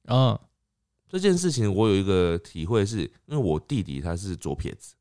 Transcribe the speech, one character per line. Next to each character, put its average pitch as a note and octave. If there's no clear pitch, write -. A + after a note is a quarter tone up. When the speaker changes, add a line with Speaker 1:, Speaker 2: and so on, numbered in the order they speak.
Speaker 1:
嗯。 B2
Speaker 2:
这 F#3
件 F#3
事 F3
情 A2
我 A2
有 G2+
一 F#2+
个 F2+
体 E2
会 G2+
是， G#2+
因 D3+
为 -
我 F2
弟 A2+
弟 C#2
他 E2
是 F2+
左 D2+
撇 -
子。 -